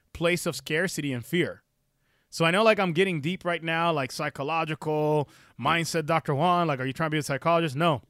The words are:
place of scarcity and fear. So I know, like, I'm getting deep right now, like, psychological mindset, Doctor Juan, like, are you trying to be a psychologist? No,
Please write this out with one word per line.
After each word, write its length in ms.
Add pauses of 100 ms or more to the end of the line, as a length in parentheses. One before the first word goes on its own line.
(120)
place 340
of 120
scarcity 560
and 120
fear. 380 (640)
So 140
I 80
know, 120
like, 160
I'm 120
getting 300
deep 240
right 180
now, 300
like, 180
psychological 1160 (280)
mindset, 480
Doctor 300
Juan, 320
like, 140
are 40
you 80
trying 160
to 60
be 40
a 40
psychologist? 520
No, 340